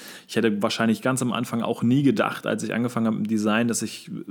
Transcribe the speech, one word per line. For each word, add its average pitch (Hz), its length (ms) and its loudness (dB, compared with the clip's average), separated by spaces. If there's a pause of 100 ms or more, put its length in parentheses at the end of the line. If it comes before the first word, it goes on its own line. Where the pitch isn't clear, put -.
(260)
ich - 120 -6
hätte 107 240 2
wahrscheinlich 113 400 2
ganz 131 200 0
am 123 120 -2
Anfang 117 300 -2
auch 113 200 -4
nie 123 180 4
gedacht, 110 460 2
als 107 160 -2
ich 104 100 -4
angefangen 117 340 -2
habe 110 100 0
mit 107 120 -2
Design, 110 380 2
dass 113 140 0
ich - 280 -8 (220)